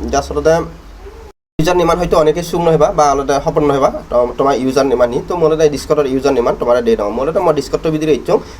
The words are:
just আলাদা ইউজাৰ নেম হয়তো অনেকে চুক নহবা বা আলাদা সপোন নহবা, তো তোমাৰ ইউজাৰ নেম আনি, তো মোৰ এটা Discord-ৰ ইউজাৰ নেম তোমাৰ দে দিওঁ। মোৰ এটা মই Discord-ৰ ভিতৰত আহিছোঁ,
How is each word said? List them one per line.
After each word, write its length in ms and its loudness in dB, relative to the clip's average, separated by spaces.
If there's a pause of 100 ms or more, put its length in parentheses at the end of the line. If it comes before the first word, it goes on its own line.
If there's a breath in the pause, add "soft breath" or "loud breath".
(140)
just 200 -2
আলাদা 200 2 (1040)
ইউজাৰ 200 2
নেম 100 2 (100)
হয়তো 240 -2
অনেকে 260 2
চুক 180 -2
নহবা 200 4 (100)
বা 160 4
আলাদা 220 0 (100)
সপোন 240 0
নহবা, 200 2 (200)
তো 60 -2 (220)
তোমাৰ 160 2 (100)
ইউজাৰ 280 0
নেম 140 2
আনি, 120 0 (120)
তো 120 -4
মোৰ 140 4
এটা 100 2 (100)
Discord-ৰ 380 0
ইউজাৰ 240 0
নেম 100 2 (140)
তোমাৰ 140 2 (120)
দে 120 4
দিওঁ। 180 -2
মোৰ 140 -2
এটা 140 -2
মই 140 4
Discord-ৰ 360 -4
ভিতৰত 200 0
আহিছোঁ, 220 0 (220 loud breath)